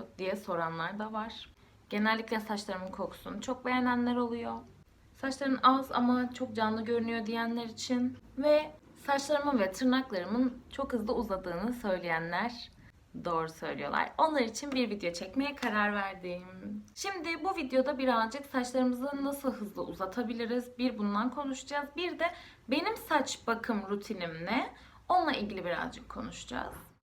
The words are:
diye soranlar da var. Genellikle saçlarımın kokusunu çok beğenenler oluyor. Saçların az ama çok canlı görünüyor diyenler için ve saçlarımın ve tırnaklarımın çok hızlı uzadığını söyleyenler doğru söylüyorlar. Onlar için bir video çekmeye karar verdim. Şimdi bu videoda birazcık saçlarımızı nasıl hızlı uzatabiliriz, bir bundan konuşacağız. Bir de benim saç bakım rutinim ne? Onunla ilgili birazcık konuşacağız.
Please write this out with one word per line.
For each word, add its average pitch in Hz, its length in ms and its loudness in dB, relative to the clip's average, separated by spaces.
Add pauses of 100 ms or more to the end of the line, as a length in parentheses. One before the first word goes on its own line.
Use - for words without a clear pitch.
(180)
diye 185 180 -2
soranlar 170 600 -4
da 214 140 -6
var. 220 380 -8 (400)
Genellikle 220 500 2
saçlarımın 202 500 -6
kokusunu 185 500 -8
çok 254 240 -6
beğenenler 247 520 4
oluyor. 233 380 -2 (600)
Saçların 269 460 -2
az 262 300 6
ama 247 420 2
çok 226 220 -6
canlı 220 280 2
görünüyor 233 420 0
diyenler 233 380 -2
için 247 540 -2 (200)
ve 302 320 10 (360)
saçlarımın 285 520 4
ve 190 140 4
tırnaklarımın 247 920 2 (100)
çok 277 200 -4
hızlı 226 220 0
uzadığını 190 580 -2
söyleyenler 180 1000 -2 (540)
doğru 165 240 0
söylüyorlar. 147 680 -2
Onlar 311 220 6
için 247 320 -2
bir 247 180 2
video 185 220 -2
çekmeye 269 420 -2
karar 208 400 0
verdim. 185 920 -6 (100)
Şimdi 359 500 -4
bu 381 120 0
videoda 262 420 2
birazcık 254 480 2
saçlarımızı 254 800 0
nasıl 277 280 -2
hızlı 190 300 -8
uzatabiliriz, 233 960 -4
bir 240 200 0
bundan 208 360 0
konuşacağız. 285 600 -4
Bir 330 220 -2
de 339 120 2 (380)
benim 339 280 0
saç - 500 0
bakım 226 440 0
rutinim 180 540 -4
ne? 240 300 -2 (340)
Onunla 339 240 4
ilgili 208 320 -4
birazcık 165 440 -4
konuşacağız. - 680 -8 (280)